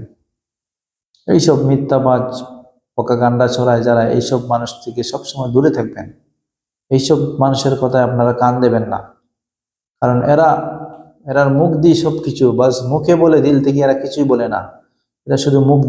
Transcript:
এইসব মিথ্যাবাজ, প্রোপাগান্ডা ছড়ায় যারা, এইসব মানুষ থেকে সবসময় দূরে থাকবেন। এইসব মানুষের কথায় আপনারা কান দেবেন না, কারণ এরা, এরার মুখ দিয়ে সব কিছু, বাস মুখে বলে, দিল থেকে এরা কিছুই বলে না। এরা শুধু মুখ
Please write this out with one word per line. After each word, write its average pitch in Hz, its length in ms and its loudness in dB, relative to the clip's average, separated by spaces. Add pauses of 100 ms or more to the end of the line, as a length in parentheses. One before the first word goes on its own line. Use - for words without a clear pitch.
(1300)
এইসব 156 280 4 (120)
মিথ্যাবাজ, 127 580 0 (720)
প্রোপাগান্ডা 120 500 0
ছড়ায় 120 340 0
যারা, 117 200 2 (140)
এইসব 123 240 -2 (120)
মানুষ 120 180 -4 (100)
থেকে 120 220 -10
সবসময় 131 500 -10
দূরে 135 240 4
থাকবেন। 104 300 -8 (840)
এইসব 135 280 0 (200)
মানুষের 135 400 0
কথায় 127 300 0
আপনারা 120 240 0 (100)
কান 123 180 2
দেবেন 113 280 0
না, 98 120 -6 (1040)
কারণ 123 160 2 (140)
এরা, 160 160 4 (800)
এরার 139 220 2 (100)
মুখ 170 120 2 (120)
দিয়ে 165 220 6
সব 156 180 0
কিছু, - 300 -2
বাস 127 220 2 (160)
মুখে 156 320 2
বলে, 160 180 4
দিল 143 220 2
থেকে 139 200 0
এরা 135 200 2
কিছুই 139 300 -2
বলে 117 160 0
না। 101 120 -4 (640)
এরা 139 180 0
শুধু 139 140 2 (100)
মুখ 143 200 4